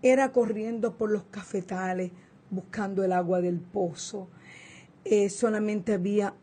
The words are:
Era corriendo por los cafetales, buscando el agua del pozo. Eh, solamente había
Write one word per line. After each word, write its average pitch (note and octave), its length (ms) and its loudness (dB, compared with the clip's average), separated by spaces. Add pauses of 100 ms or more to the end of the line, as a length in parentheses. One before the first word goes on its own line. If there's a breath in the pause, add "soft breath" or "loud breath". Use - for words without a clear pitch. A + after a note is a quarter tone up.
Era B3+ 300 4
corriendo A3 640 0
por G#3+ 120 0
los G#3+ 140 0
cafetales, F#3 880 -6 (380 loud breath)
buscando G3 540 -4
el F#3 100 2
agua F3+ 280 2
del F3 180 0
pozo. F#3 680 -6 (760 loud breath)
Eh, G3+ 240 4
solamente G#3+ 640 0
había G3+ 500 0